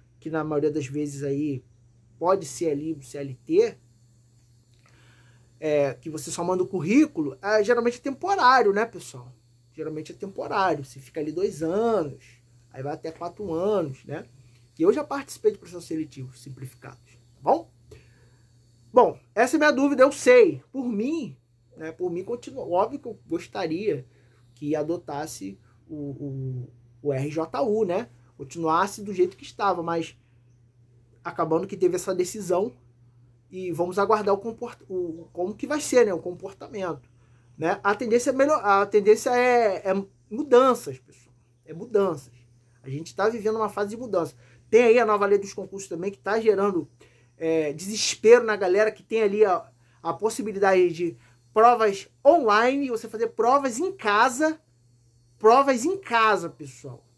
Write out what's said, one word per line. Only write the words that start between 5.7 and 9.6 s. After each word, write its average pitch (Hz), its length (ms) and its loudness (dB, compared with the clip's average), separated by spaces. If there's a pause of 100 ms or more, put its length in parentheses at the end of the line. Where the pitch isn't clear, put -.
que - 160 -14
você 156 220 -10
só 175 120 -6
manda 180 200 0
o 185 40 -4
currículo, 175 720 0
é, 208 240 0
geralmente 240 360 0
é - 20 -20
temporário, 269 720 2
né, 208 100 0
pessoal? 135 480 -12 (420)